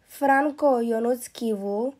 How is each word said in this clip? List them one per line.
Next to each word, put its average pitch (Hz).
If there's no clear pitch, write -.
Franco, 277
Ionuț 233
Chivu 214